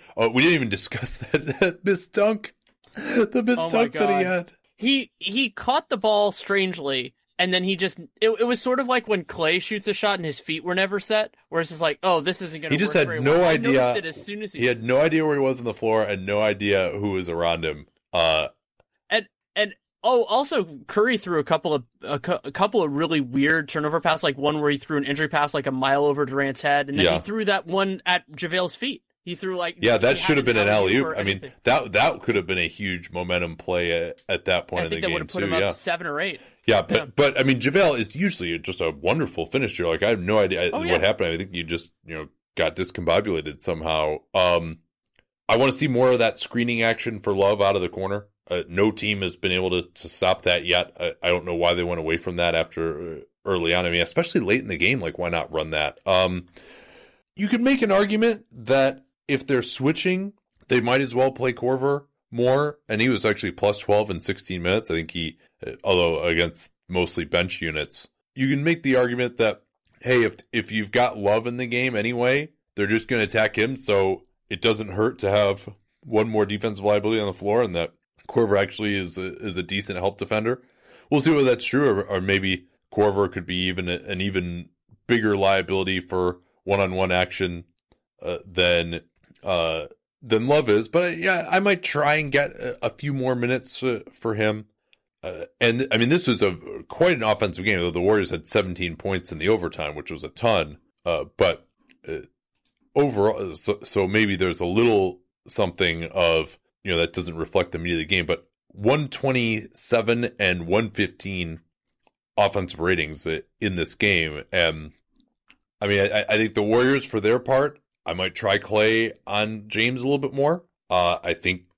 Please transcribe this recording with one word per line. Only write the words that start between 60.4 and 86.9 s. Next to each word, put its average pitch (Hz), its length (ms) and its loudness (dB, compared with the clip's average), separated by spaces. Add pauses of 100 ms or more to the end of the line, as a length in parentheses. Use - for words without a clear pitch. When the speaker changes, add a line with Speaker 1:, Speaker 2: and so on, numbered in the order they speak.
Speaker 1:
they 123 120 2
might 123 220 2
as 120 120 -4
well 131 160 4
play 127 220 -2
Korver 135 540 0 (240)
more, 131 480 2 (100)
and 107 120 0
he 123 100 4
was 107 160 0
actually 104 260 0
plus 101 280 0
twelve 104 300 2
in 87 120 -6
sixteen 92 400 -6
minutes. 95 280 0
I 85 40 -2
think 82 160 -4
he, 82 260 -6 (300)
uh, 60 60 -8 (120)
although 85 400 2
against 85 480 -2 (160)
mostly 87 380 -2
bench 90 340 -2
units, 78 480 -6 (260)
you 131 140 -2
can 135 160 -2
make 165 180 0
the 135 140 2
argument 123 400 0
that, 110 260 0 (380)
hey, 123 220 4
if, 107 140 0 (160)
if 110 200 -4
you've 107 180 -4
got 120 280 2
Love 107 280 2
in 120 120 -6
the 127 80 -6
game 123 280 -2
anyway, 123 540 0 (260)
they're 101 120 0
just 113 220 0
gonna 117 160 0
attack 107 340 0
him, 120 180 0
so 95 460 0 (260)
it 98 140 -10
doesn't 110 260 0
hurt 110 300 -2
to 98 120 0
have 101 380 2 (360)
one 110 260 0
more 107 160 2
defensive 104 400 -4
liability 107 340 2
on 104 60 -2
the 92 80 -4
floor, 101 280 0
and 95 140 -2
that 82 160 -2 (380)
Korver 104 300 4
actually 104 360 -2
is 92 220 -6
a, 92 160 -8 (100)
is 95 140 -8
a 92 40 -2
decent 98 360 -6
help 95 200 -2
defender. 110 440 -4 (480)
We'll 143 100 2
see 151 120 4
whether 143 120 4
that's 123 220 2
true, 139 220 2
or, 101 180 2
or 98 160 -2
maybe 95 440 0 (260)
Korver 101 380 4
could 90 160 -8
be 90 100 -4 (100)
even 92 240 -4
a, 90 60 -2 (100)
an 95 160 -6
even 87 480 -4 (360)
bigger 107 300 2
liability 95 640 2
for 90 380 -2 (260)
one-on-one 95 480 0